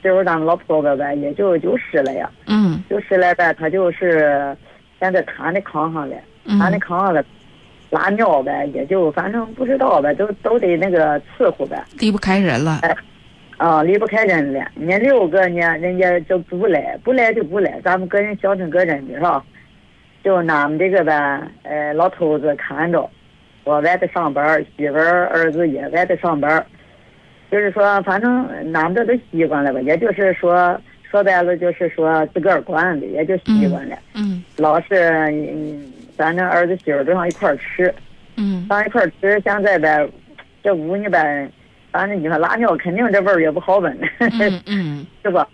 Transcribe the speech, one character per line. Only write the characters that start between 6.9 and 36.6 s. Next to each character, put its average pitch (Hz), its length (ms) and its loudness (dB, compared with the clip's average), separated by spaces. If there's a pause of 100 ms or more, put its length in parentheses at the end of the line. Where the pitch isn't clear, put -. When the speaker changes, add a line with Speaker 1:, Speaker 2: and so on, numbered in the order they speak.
Speaker 1:
上 190 120 2
了， 151 120 0 (680)
拉 156 200 -2
尿 202 320 2
呗， 143 300 -4
也 135 140 -4
就 180 240 2
反 175 220 -4
正 226 120 -4 (100)
不 254 120 -4
知 262 100 0
道 208 240 2
呗， 147 140 0
都， 208 160 -2 (120)
都 220 160 2
得 180 180 2
那 180 120 0
个 151 320 2
伺 - 360 0
候 - 100 -6
呗。 - 160 -10 (160)
Speaker 2:
离 214 140 2
不 190 60 0
开 190 200 0
人 147 240 0
了。 156 200 -2
Speaker 1:
哎， 170 120 0 (640)
啊， 156 260 2
离 180 140 4
不 214 100 0
开 220 200 0
人 156 260 0
了。 135 100 -4 (160)
人 156 100 -6
家 185 100 2
六 240 280 4
个 180 220 2
呢， 170 300 0
人 180 200 -2
家 180 220 4
就 180 180 0
不 180 280 -4
来， 156 360 0
不 254 120 2
来 233 180 2
就 220 100 -2
不 170 160 -4
来， 180 240 -2
咱 185 160 0
们 185 100 -4
个 202 120 0
人 208 220 -4
孝 196 120 2
顺 185 140 -6
个 175 160 2
人 143 240 -4
的 135 60 -12
是 143 60 -8
吧？ 160 220 0 (800)
就 196 140 2
俺 156 340 0
们 156 80 -4
这 185 120 2
个 185 120 2
呗， 147 380 0 (220)
呃， 147 320 -6
老 165 120 2
头 165 320 0
子 143 180 0
看 151 360 -4
着， 165 180 0 (540)
我 147 160 0
外 170 160 2
头 180 120 -2
上 165 240 -2
班 143 120 0
儿， 156 180 2 (140)
媳 147 140 -4
妇 139 60 -2
儿、 175 320 2
儿 165 220 0
子 165 160 0
也 135 220 -4
外 165 160 0
头 180 120 0
上 165 220 -2
班 143 120 0
儿， 160 160 0 (840)
就 202 80 0
是 208 120 0
说， 202 320 2
反 190 180 0
正 247 240 2 (300)
俺 160 100 2
们 175 100 0
这 233 120 2
都 240 120 2 (120)
习 165 160 0
惯 143 180 0
了 139 80 0
吧， 131 80 -4
也 143 160 2
就 208 160 0
是 190 220 2
说， 175 440 2 (320)
说 202 140 2
白 185 180 4
了 175 140 0
就 175 160 0
是 170 160 -2
说 160 380 0
自 180 140 -4
个 190 120 2
儿 160 100 2
管 170 380 -2
的， - 60 -8
也 143 180 -4
就 185 140 0
习 214 300 2
惯 175 200 -4
了。 - 100 -12 (160)
Speaker 2:
嗯， 214 100 -4
嗯。 180 200 -4 (120)
Speaker 1:
老 156 240 2
是， 170 300 2 (200)
嗯， 151 600 -8 (240)
反 160 200 -2
正 185 100 0
儿 175 200 2